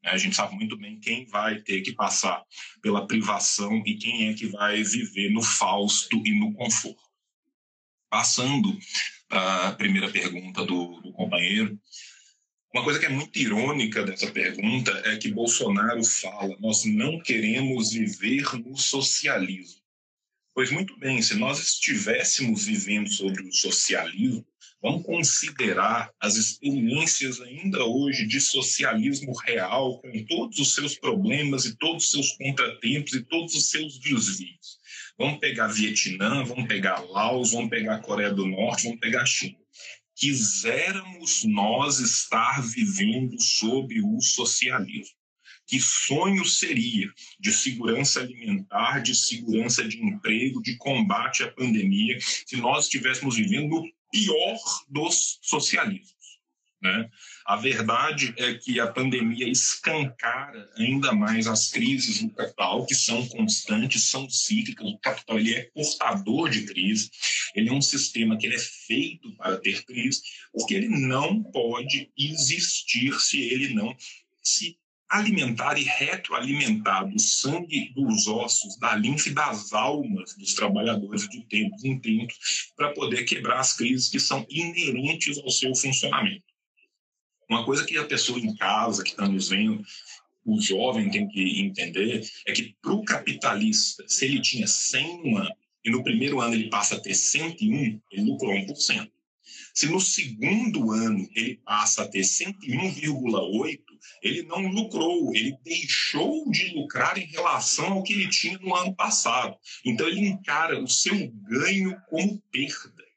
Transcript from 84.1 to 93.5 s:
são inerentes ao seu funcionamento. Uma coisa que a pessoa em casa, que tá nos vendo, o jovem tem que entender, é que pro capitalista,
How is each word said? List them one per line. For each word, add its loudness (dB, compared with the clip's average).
são 0
inerentes -2
ao -6
seu 0
funcionamento. 0
Uma 0
coisa 0
que -4
a 0
pessoa -2
em -2
casa, 0
que -4
tá 0
nos 0
vendo, 0
o 2
jovem 2
tem 0
que 0
entender, -2
é -2
que -2
pro 0
capitalista, 0